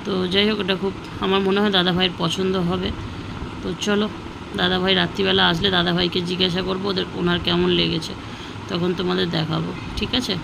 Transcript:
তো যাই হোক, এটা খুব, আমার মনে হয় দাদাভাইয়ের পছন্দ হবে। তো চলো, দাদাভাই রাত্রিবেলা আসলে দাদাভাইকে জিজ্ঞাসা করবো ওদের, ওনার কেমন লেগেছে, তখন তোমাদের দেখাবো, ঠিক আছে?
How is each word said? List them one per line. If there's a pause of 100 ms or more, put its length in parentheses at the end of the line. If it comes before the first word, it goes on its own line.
তো (200)
যাই
হোক,
এটা
খুব, (280)
আমার
মনে
হয়
দাদাভাইয়ের
পছন্দ (160)
হবে। (760)
তো (180)
চলো, (520)
দাদাভাই
রাত্রিবেলা (100)
আসলে
দাদাভাইকে
জিজ্ঞাসা
করবো
ওদের, (160)
ওনার
কেমন (120)
লেগেছে, (580)
তখন (100)
তোমাদের (100)
দেখাবো, (280)
ঠিক
আছে?